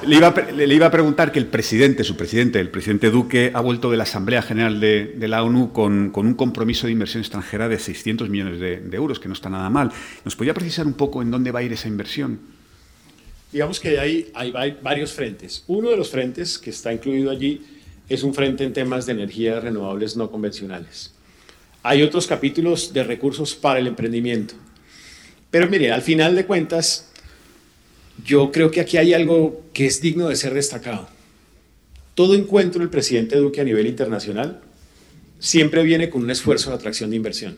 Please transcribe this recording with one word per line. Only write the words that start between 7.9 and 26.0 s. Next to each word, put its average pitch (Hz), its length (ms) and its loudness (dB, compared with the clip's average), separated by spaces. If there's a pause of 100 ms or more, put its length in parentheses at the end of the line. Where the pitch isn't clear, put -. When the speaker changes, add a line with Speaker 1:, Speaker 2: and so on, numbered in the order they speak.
Speaker 1:
millones 98 320 -4
de, 90 160 -4
de 92 180 -10
euros, 135 240 -4
que - 80 -12
no 95 60 -8
está 95 160 -10
nada 95 200 -6
mal. 135 220 0 (320)
¿Nos - 140 -10
podría 135 160 -2
precisar 165 340 -4
un 135 60 -2
poco 139 280 -2
en 117 80 -2
dónde 127 220 -2
va 120 80 -4
a 123 40 -4
ir 120 100 -6
esa 110 160 -8
inversión? 113 500 -6 (1120)
Speaker 2:
Digamos 151 300 -4
que 151 180 0
hay, 156 340 -2
hay 123 180 -8
va-, 139 300 -6
varios 143 300 -4
frentes. 104 560 -10
Uno 214 220 0
de 226 80 2
los 165 120 -4
frentes 131 480 -6
que - 120 -12
está 113 240 -6
incluido 135 360 -2
allí 139 360 -4 (440)
es 131 140 -2
un 139 100 0
frente 135 300 0
en 127 100 -4
temas 127 320 -4
de 127 80 -4
energías 110 500 -2
renovables 104 520 -4
no 110 160 -4
convencionales. 95 840 -10 (680)
Hay 139 180 4
otros 170 260 2
capítulos 165 680 0
de 131 100 0
recursos 135 520 -4
para 131 240 0
el 127 80 0
emprendimiento. 117 680 -4 (960)
Pero 175 180 4
mire, 151 220 2
al 123 100 0